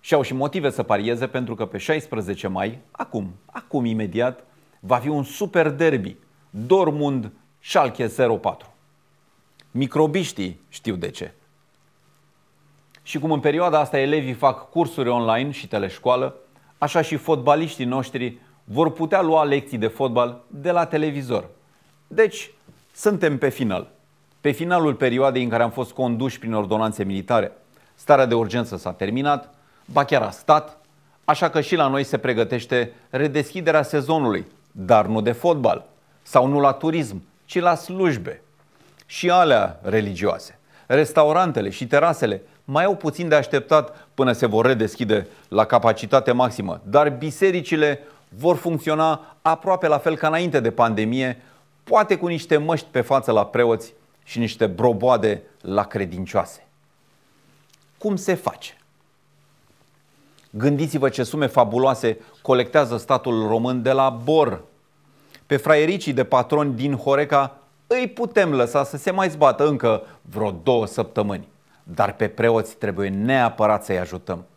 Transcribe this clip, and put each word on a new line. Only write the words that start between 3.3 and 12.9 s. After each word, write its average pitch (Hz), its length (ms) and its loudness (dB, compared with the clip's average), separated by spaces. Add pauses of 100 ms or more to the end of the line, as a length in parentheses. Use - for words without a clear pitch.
acum 147 380 -6
imediat, 110 600 -4 (360)
va 110 160 0
fi 123 120 -4
un 147 160 -2
super 170 460 -2
derby, 139 460 0 (340)
Dortmund-Schalke 139 1600 0
zero 110 300 0
patru. - 380 -8 (960)
Microbiștii 139 1000 -2
știu 104 280 -8
de 85 140 -8
ce. - 220 -14 (1700)